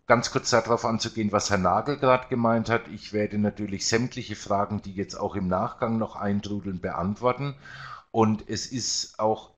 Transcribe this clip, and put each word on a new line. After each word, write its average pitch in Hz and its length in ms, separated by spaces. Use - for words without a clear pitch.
ganz 117 240
kurz - 200
darauf 117 340
anzugehen, 110 480
was 101 180
Herr 101 80
Nagel 98 380
gerade 127 320
gemeint 117 420
hat, 113 160
ich - 260
werde 104 260
natürlich 101 500
sämtliche 113 480
Fragen, 101 460
die 98 120
jetzt 92 220
auch 101 180
im 95 140
Nachgang 113 500
noch 107 160
eintrudeln, 101 640
beantworten. 104 760
Und 110 360
es 104 180
ist - 520
auch 107 400